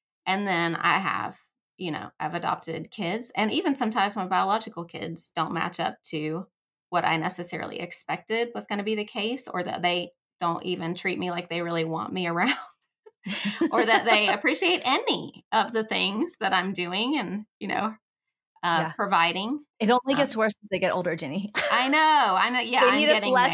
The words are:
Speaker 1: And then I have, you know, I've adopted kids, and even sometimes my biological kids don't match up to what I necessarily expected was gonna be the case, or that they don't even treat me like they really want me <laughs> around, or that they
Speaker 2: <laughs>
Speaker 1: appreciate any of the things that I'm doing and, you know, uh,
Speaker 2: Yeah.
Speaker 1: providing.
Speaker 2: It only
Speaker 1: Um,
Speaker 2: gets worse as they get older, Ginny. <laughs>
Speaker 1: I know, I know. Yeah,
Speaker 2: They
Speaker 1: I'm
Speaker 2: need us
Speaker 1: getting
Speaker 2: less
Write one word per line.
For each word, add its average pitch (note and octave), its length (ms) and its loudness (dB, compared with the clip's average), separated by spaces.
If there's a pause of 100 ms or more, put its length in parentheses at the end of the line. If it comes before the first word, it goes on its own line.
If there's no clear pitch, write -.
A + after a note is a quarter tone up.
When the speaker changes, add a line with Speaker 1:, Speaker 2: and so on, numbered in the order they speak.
(260)
Speaker 1:
And G3 220 0
then E3+ 280 0
I E3+ 240 2
have, - 400 -4 (380)
you F3+ 140 -6
know, - 280 -8
I've D#3+ 160 -4
adopted E3 560 -4
kids, G3+ 440 -4
and G#3+ 160 0
even D4 240 0
sometimes A3 400 0
my G3 100 -4
biological F#3+ 600 0
kids - 500 -6
don't E3 180 -2
match E3+ 260 -2
up - 180 -4 (120)
to D#3+ 360 -4 (440)
what F3 160 0
I E3 120 2
necessarily F3 640 -4
expected G#3+ 720 -4
was G#3 140 -8
gonna G3+ 160 -4
be G#3+ 120 0
the G#3 100 -2
case, A3+ 420 -4
or F3+ 160 -4
that - 180 -6
they F3 300 0 (280)
don't E3+ 240 -2
even F3+ 300 -4
treat - 260 -4
me F3+ 120 -4
like F3 180 -6
they E3+ 120 -2
really E3+ 240 0
want D#3+ 280 -4
me F#3 140 -2
<laughs> - 0 -
around, F3 260 2 (1200)
or A3+ 140 4
that G#3+ 200 4
they G#3+ 220 4
Speaker 2:
<laughs> F#3+ 60 4
Speaker 1:
appreciate E4+ 500 2
any - 680 -2
of G#3+ 220 0
the A3 100 0
things G3+ 560 0
that F#3+ 140 0
I'm F#3 200 2
doing F#3+ 440 0
and, G3+ 280 -4 (140)
you G3+ 80 -8
know, A3 280 -2 (680)
uh, E3+ 200 2
Speaker 2:
Yeah. D#3+ 160 -2
Speaker 1:
providing. G3 680 0 (160)
Speaker 2:
It G#3+ 100 4
only B3+ 260 4
Speaker 1:
Um, - 20 0
Speaker 2:
gets C#4 180 2
worse A3 160 2 (100)
as G#3 80 -20
they F#3 100 -2
get F#3 120 2
older, F3 240 -2
Ginny. G3 360 -6 (100)
<laughs> - 100 0
Speaker 1:
I B3 160 2
know, D4 500 6
I G3 120 4
know. B3 100 0
Yeah, A#3+ 220 2
Speaker 2:
They - 80 8
Speaker 1:
I'm - 80 4
Speaker 2:
need D4+ 100 4
us D4+ 60 8
Speaker 1:
getting D4+ 180 2
Speaker 2:
less B3+ 220 6